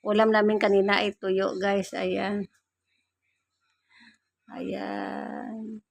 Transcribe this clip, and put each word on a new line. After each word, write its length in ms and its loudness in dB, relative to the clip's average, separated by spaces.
Ulam 240 4
namin 320 4
kanina 400 4
ay 160 -2
tuyo, 400 -2
guys. 400 -2
Ayan. 480 -2
Ayan. 1400 -8